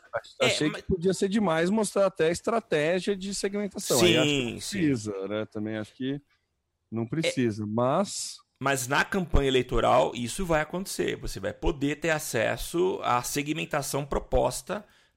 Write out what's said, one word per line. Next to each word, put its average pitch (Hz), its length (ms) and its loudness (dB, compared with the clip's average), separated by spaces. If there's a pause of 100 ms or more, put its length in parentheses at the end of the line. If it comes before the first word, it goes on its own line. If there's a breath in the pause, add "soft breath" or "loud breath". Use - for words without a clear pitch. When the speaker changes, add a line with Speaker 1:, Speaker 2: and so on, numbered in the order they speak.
(140)
Speaker 1:
Ach-, - 260 -10
Speaker 2:
é, - 60 4
Speaker 1:
achei 196 220 2
Speaker 2:
mas 208 120 -4
Speaker 1:
que - 60 -18
podia 185 260 0
ser 196 160 -2
demais 175 400 2
mostrar 196 380 2
até 160 220 0
a 170 40 2
estratégia 185 840 0
de 196 180 -8
segmentação. 202 680 -2
Aí 170 160 6
acho 156 100 4
que 147 40 2
Speaker 2:
Sim, 139 140 0
Speaker 1:
não 117 40 -4
Speaker 2:
sim. 110 40 -4
Speaker 1:
precisa, 104 760 -2
né? 107 180 -4
Também 110 300 -6
acho 107 180 -8
que 135 280 -6 (680)
não 113 120 -2
Speaker 2:
É, 117 40 -2
Speaker 1:
precisa, 117 600 0
mas 127 720 -2 (220)
Speaker 2:
mas 131 280 -2
na 139 160 0
campanha 147 440 2
eleitoral 123 680 4
isso 120 300 -4
vai 165 160 2
acontecer. 175 560 -4
Você 110 220 -8
vai 95 140 -4
poder 151 440 -2
ter 165 140 -2
acesso 131 920 0
à 120 200 2
segmentação 147 840 -4
proposta 143 800 -2 (320 soft breath)